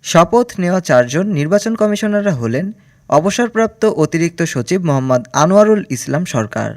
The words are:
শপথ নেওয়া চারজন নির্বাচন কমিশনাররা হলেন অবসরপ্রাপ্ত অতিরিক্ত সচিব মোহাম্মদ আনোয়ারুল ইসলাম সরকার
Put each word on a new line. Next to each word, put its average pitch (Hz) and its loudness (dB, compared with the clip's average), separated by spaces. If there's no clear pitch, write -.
শপথ 220 4
নেওয়া 180 0
চারজন 139 2
নির্বাচন 180 0
কমিশনাররা 208 0
হলেন 120 -2
অবসরপ্রাপ্ত 220 0
অতিরিক্ত 165 -2
সচিব 160 -2
মোহাম্মদ 131 0
আনোয়ারুল 202 4
ইসলাম 139 -4
সরকার 110 -4